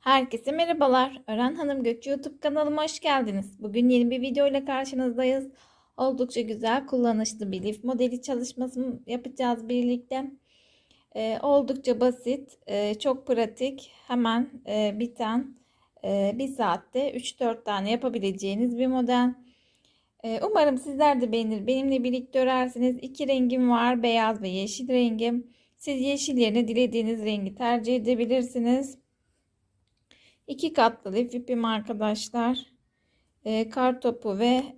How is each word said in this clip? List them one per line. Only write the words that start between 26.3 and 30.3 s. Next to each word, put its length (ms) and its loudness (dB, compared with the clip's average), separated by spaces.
yerine 320 4
dilediğiniz 560 0
rengi 300 -2
tercih 420 0
edebilirsiniz. 1000 0